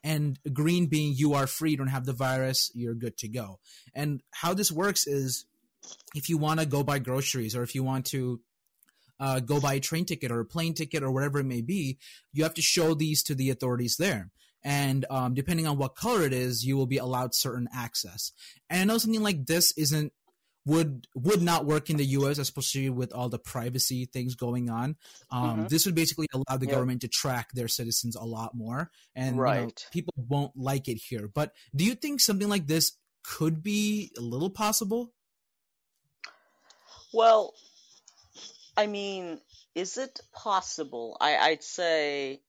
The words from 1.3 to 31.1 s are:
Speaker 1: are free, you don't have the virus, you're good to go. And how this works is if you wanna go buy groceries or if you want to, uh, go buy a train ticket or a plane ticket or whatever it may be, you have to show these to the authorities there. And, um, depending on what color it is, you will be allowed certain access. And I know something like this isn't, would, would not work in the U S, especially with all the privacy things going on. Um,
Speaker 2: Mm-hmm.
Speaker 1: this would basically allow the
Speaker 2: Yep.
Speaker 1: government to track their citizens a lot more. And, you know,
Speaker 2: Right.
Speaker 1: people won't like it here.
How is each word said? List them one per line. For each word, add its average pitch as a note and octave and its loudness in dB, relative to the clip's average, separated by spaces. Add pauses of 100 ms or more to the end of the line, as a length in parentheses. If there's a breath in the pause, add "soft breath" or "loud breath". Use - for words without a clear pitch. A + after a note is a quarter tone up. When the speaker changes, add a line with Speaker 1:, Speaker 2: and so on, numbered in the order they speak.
Speaker 1:
are C#3 2
free, D#3 0
you D3 2
don't C3+ -2
have C3 -2
the C3+ -2
virus, C3 0
you're A#2 -4
good A#2 -6
to A2 -8
go. G#2 -8 (340 loud breath)
And C#3+ -4
how E3+ -2
this G3 2
works F#3 0
is C#3 -2 (720)
if D3 -6
you E3 2
wanna D#3 2
go C#3+ 2
buy C#3+ 2
groceries B2+ -2
or A#2+ 0
if A#2+ -4
you C3 0
want C3 0
to, B2+ -2 (760)
uh, C3+ 0
go C#3+ 0
buy C#3 2
a C3+ 0
train E3 -2
ticket C3+ -4
or A#2 0
a A2+ -2
plane E3 -2
ticket D3+ -2
or C3 0
whatever C#3 0
it C3+ 0
may B2 -2
be, C3+ -2 (320 loud breath)
you D3+ 2
have D#3+ 2
to E3 -2
show D#3+ 4
these D3+ 2
to D3 -2
the C3 0
authorities B2 0
there. B2+ 0 (320 soft breath)
And, C#3 0
um, B2+ 0
depending D#3+ 0
on C#3+ 2
what C3+ -2
color G#3+ 2
it C#3 2
is, B2+ 0
you C3+ 4
will C3 4
be C3 0
allowed B2+ -2
certain B2 0
access. A#2+ -6 (380 loud breath)
And F3+ 2
I F#3+ 4
know A3+ 4
something A3 2
like F3 0
this E3+ 4
isn't, D3+ 0 (520)
would, D3 2
would E3+ 2
not E3+ 2
work D3+ 0
in D#3 2
the C#3+ 4
U C#3 2
S, D3 0
especially C3+ -2
with B2 -2
all B2 -4
the A#2 -4
privacy B2 -2
things B2+ -6
going B2 -2
on. A#2+ -2 (340 loud breath)
Um, B2 -2
Speaker 2:
Mm-hmm. A2+ 0
Speaker 1:
this D#3 2
would F3+ 0
basically D#3+ 0
allow C3 -2
the B2+ 0
Speaker 2:
Yep. C#3 0
Speaker 1:
government B2+ 0
to A#2+ -8
track B2 -2
their B2 -4
citizens A#2 -4
a A2 -10
lot A2+ -6
more. A#2+ -6 (240 soft breath)
And, C3 -4
you C3+ 0
know, - -
Speaker 2:
Right. A#2+ 0
Speaker 1:
people - -6
won't C3+ -2
like C3+ -2
it A#2+ -2 (140)
here. G#2+ -6